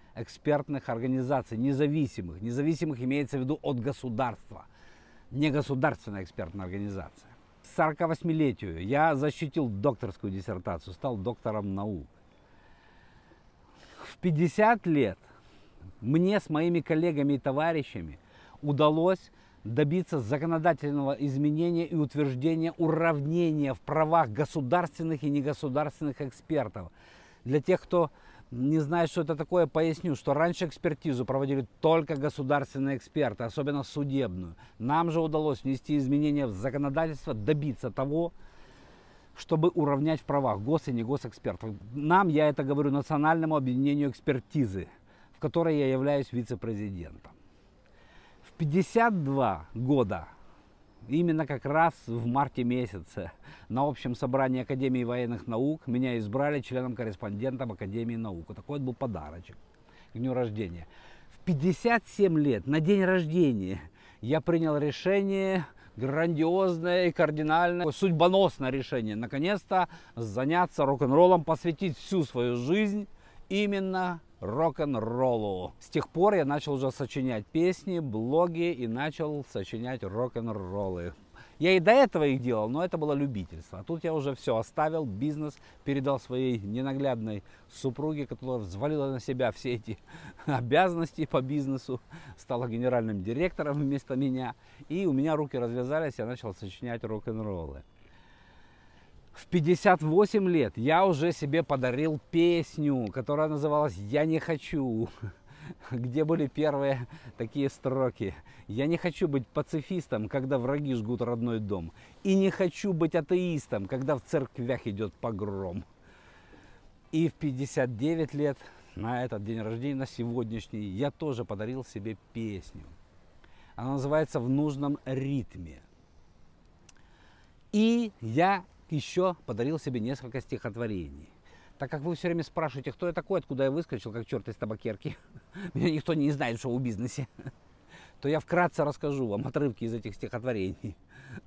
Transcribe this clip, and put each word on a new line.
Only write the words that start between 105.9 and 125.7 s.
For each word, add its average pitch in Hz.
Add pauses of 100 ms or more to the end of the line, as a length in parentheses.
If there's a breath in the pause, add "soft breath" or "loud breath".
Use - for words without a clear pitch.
где 123
были 156
первые 139 (320 loud breath)
такие 131
строки: 127 (340 loud breath)
"Я 120
не 165
хочу 175
быть 139
пацифистом, 147
когда 135
враги 135
жгут 113
родной 117
дом. 95 (300 loud breath)
И 190
не 190
хочу 190
быть 160
атеистом, 165
когда 131
в 123
церквях 127
идет 101
погром". 98 (1300 soft breath)
И 160
в -
пятьдесят 131
девять 156
лет, 143 (380 loud breath)
на 120
этот 113
день 113
рождения, 117
на 131
сегодняшний, 117
я 104
тоже 123
подарил 117
себе 104 (160)
песню. 107 (920 soft breath)
Она 123
называется 143
"В 120
нужном 143
ритме". 131 (1900 soft breath)